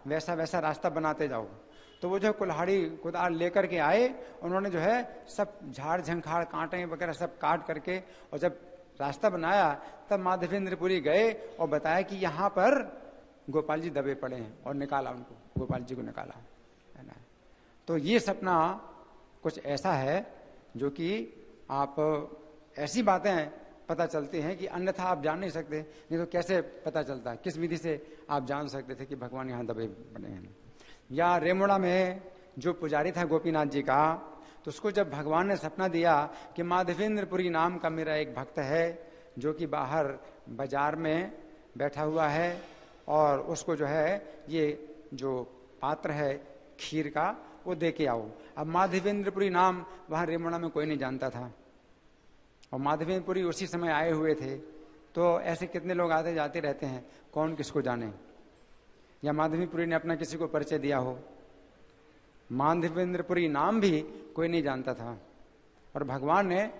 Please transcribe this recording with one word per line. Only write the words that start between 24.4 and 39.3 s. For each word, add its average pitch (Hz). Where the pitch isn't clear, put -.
कि 185
अन्यथा 185
आप 180
जान 156
नहीं 190
सकते। 151
नहीं -
तो 170
कैसे 175
पता 156
चलता, 123
किस 151
विधि 165
से 156
आप 139
जान 143
सकते 131
थे 131
कि 139
भगवान 127
यहाँ 120
दबे 113
पड़े -
हैं? 95
या 175
रेमुड़ा 190
में 185
जो 160
पुजारी 160
था 175
गोपीनाथ 160
जी 139
का, 147
तो -
उसको 208
जब 196
भगवान 151
ने 196
सपना 185
दिया 165
कि 170
माधवेंद्र 185
पुरी 180
नाम 170
का 160
मेरा 156
एक 151
भक्त 131
है 165